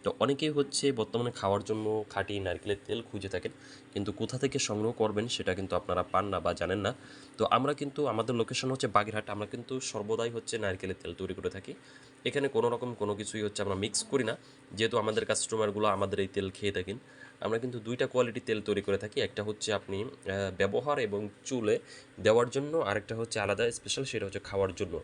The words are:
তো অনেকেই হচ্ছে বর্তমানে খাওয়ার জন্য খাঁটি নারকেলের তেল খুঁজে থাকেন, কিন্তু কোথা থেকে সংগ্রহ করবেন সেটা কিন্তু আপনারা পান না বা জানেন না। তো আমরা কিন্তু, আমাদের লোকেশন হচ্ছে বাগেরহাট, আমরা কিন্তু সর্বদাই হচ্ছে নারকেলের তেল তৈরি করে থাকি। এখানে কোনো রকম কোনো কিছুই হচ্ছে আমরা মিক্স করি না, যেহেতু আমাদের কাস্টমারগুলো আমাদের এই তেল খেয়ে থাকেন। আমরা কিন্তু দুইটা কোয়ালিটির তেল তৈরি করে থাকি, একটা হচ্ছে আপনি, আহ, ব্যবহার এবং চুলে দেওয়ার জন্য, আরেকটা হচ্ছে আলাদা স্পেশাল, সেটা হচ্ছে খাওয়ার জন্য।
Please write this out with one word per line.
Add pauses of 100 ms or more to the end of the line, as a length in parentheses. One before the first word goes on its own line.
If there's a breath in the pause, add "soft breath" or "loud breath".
তো (120)
অনেকেই
হচ্ছে
বর্তমানে
খাওয়ার
জন্য (240)
খাঁটি
নারকেলের
তেল
খুঁজে
থাকেন, (380 loud breath)
কিন্তু
কোথা
থেকে
সংগ্রহ
করবেন
সেটা
কিন্তু
আপনারা
পান
না
বা
জানেন
না। (440 loud breath)
তো
আমরা
কিন্তু,
আমাদের
লোকেশন
হচ্ছে
বাগেরহাট,
আমরা
কিন্তু
সর্বদাই
হচ্ছে
নারকেলের
তেল
তৈরি
করে
থাকি। (520 loud breath)
এখানে
কোনো
রকম
কোনো
কিছুই
হচ্ছে
আমরা
মিক্স
করি
না, (380 loud breath)
যেহেতু
আমাদের
কাস্টমারগুলো
আমাদের
এই
তেল
খেয়ে
থাকেন। (440 loud breath)
আমরা
কিন্তু
দুইটা
কোয়ালিটির
তেল
তৈরি
করে
থাকি,
একটা
হচ্ছে
আপনি,
আহ, (480)
ব্যবহার
এবং (240)
চুলে (460 loud breath)
দেওয়ার
জন্য,
আরেকটা
হচ্ছে
আলাদা
স্পেশাল,
সেটা
হচ্ছে
খাওয়ার
জন্য।